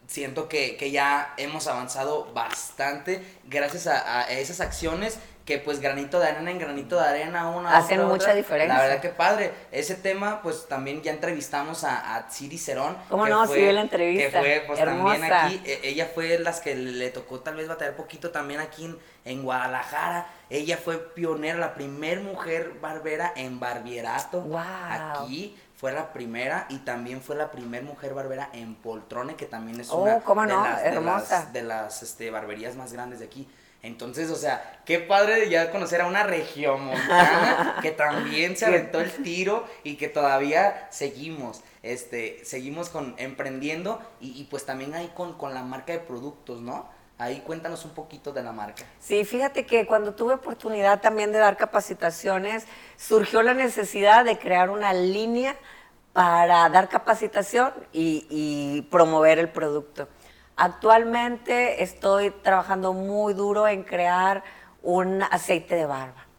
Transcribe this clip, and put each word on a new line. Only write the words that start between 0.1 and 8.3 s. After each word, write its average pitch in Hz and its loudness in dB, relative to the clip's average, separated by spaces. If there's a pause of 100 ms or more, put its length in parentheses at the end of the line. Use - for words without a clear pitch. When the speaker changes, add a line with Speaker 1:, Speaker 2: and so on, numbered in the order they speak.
Speaker 1:
que, 135 -2
que 139 -6
ya 143 0
hemos 151 -6
avanzado 135 -4
bastante 147 -6 (200)
gracias 143 -4
a, 123 0
a 123 -2
esas 139 -6
acciones 175 -4 (260)
que, 143 -4
pues, 143 -4
granito 139 -2
de 170 4
arena 156 -2
en 180 -6
granito 143 -4
de 156 4
arena, 165 -2
una, 175 2
Speaker 2:
Hacen 190 6
Speaker 1:
otra, 196 4
Speaker 2:
mucha 190 4
Speaker 1:
otra. 202 6